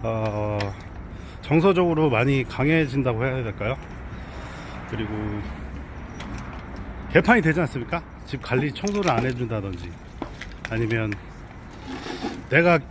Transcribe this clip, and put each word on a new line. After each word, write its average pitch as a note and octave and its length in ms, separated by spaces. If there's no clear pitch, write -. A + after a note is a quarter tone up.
어, G#2+ 540
정서적으로 E3 680
많이 B2+ 340
강해진다고 C3 800
해야 C3 180
될까요? A2 340
그리고 G#2+ 220
개판이 G3+ 300
되지 D#3 200
않습니까? D3 420
집 C3 160
관리 C3+ 300
청소를 G3+ 380
안 A#2+ 160
해준다든지, A2 640
아니면 A2+ 420
내가 E3 300